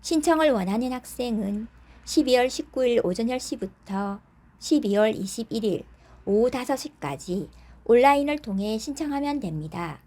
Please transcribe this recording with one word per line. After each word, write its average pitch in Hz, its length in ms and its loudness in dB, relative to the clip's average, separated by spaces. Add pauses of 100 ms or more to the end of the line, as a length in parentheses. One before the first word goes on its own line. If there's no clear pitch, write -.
신청을 311 520 2
원하는 226 400 0
학생은 226 720 -4 (380)
십이월 254 440 4
십구 262 380 -2
일 240 160 4
오전 226 260 0
열 254 120 -2
시부터 202 800 -6 (400)
십이월 214 560 2
이십일 220 480 -6
일 180 200 -2 (400)
오후 214 240 2
다섯 254 280 -2
시까지 170 720 -6 (340)
온라인을 285 540 6
통해 214 400 -4
신청하면 285 600 -4
됩니다. 156 680 -8